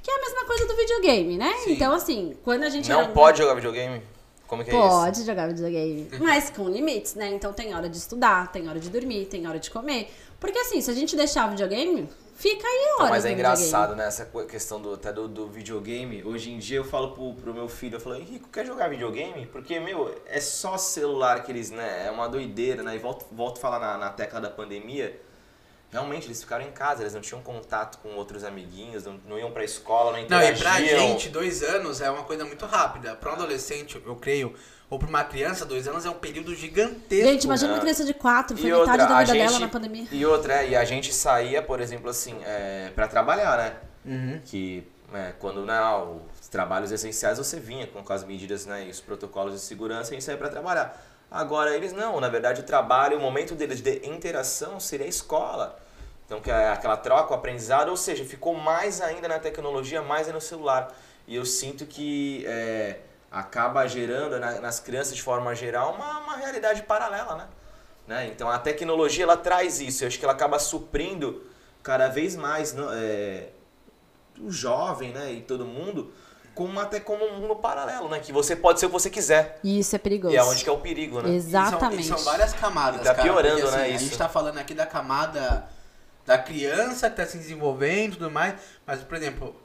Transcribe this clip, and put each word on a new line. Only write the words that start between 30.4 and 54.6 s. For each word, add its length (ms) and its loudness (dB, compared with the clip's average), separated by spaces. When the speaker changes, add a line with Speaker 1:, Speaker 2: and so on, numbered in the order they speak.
Speaker 2:
e 60 10
pra 40 6
Speaker 3:
interagiam. 480 4
Speaker 2:
gente, 300 4
dois 340 -2
anos 380 -2
é 80 0
uma 140 -4
coisa 200 -6
muito 220 -10
rápida. 500 0
Pra 160 -6
um 40 -4
adolescente, 680 -6
eu 120 -8
creio, 360 -2
ou 100 -6
pra 80 0
uma 160 0
criança, 420 -4
dois 220 -4
anos 180 -6
é 40 -2
um 60 -6
período 380 -8
gigantesco. 760 2
Speaker 1:
Gente, 160 4
imagina 260 2
uma 60 2
Speaker 3:
É. 40 0
Speaker 1:
criança 220 2
de 100 0
quatro, 440 4
Speaker 3:
E 40 -6
Speaker 1:
foi 120 4
Speaker 3:
outra, 180 8
Speaker 1:
metade 180 8
da 80 8
Speaker 3:
a 60 8
Speaker 1:
vida 100 6
dela 160 6
Speaker 3:
gente, 120 4
Speaker 1:
na 80 -2
pandemia. 420 -6
Speaker 3:
e 140 0
outra, 360 4
é, 100 0
e 40 4
a 80 6
gente 300 -2
saía, 500 4
por 160 -2
exemplo, 300 -6
assim, 340 -6
é, 500 -6
pra 140 2
trabalhar, 500 4
né? 160 0
Speaker 2:
Uhum. 380 -6
Speaker 3:
Que, 420 -8
é, 260 -8
quando, 260 -6
né, 140 0
os 80 -20
trabalhos 420 -2
essenciais, 460 -2
você 240 -6
vinha 260 -10
com, 160 -16
com 80 -8
as 140 -4
medidas, 400 -8
né, 200 -10
e 40 -12
os 100 -14
protocolos 540 -6
de 80 -10
segurança, 520 -6
e 80 -10
saía 160 -8
pra 120 -6
trabalhar. 520 -4
Agora, 460 0
eles 160 -2
não, 300 -2
na 80 2
verdade, 320 0
o 20 -12
trabalho, 540 4
o 40 -2
momento 320 -2
deles 280 -4
de 260 -2
interação 720 -6